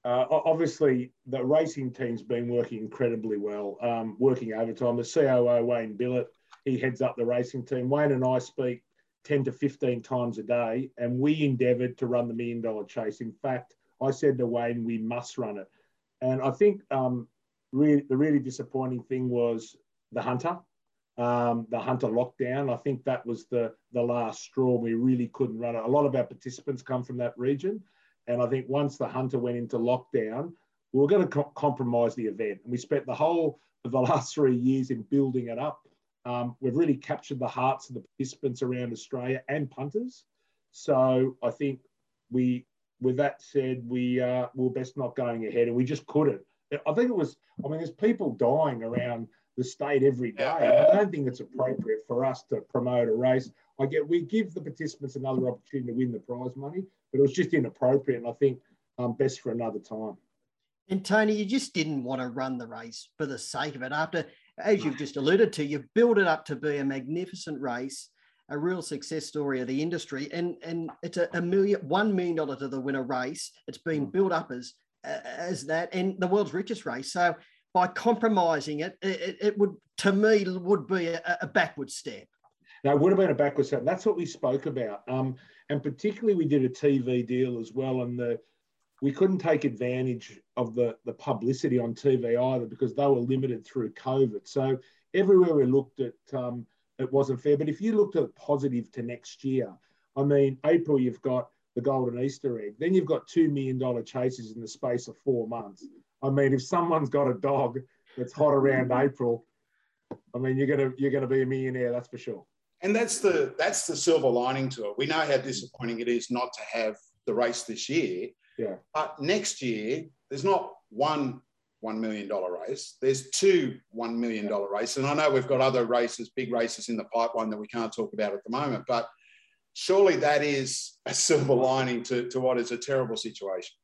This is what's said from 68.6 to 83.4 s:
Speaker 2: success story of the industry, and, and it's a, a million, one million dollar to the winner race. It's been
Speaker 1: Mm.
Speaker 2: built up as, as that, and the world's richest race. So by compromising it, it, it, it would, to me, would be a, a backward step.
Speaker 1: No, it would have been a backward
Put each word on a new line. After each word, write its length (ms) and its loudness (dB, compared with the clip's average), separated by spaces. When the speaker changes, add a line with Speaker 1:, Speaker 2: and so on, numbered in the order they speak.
Speaker 2:
success 440 -8
story 340 -2
of 80 -4
the 140 -2
industry, 500 -6
and, 320 -4
and 260 -6
it's 140 -6
a, 160 2
a 80 -2
million, 400 2
one 340 2
million 200 0
dollar 200 -2
to 120 -6
the 120 -6
winner 240 -2
race. 480 -6
It's 100 -14
been 300 -2
Speaker 1:
Mm. 60 -10
Speaker 2:
built 180 4
up 200 -2
as, 220 -10
as 640 -8
that, 280 -2
and 260 -2
the 80 0
world's 260 2
richest 320 -6
race. 260 -6
So 240 2
by 140 4
compromising 920 2
it, 220 -6
it, 180 -2
it, 220 -6
it 160 2
would, 180 2
to 160 2
me, 340 4
would 400 0
be 200 0
a, 340 -2
a 60 -6
backward 440 0
step. 360 -12
Speaker 1:
No, 60 4
it 80 6
would 120 6
have 80 6
been 120 4
a 40 2
backward 300 2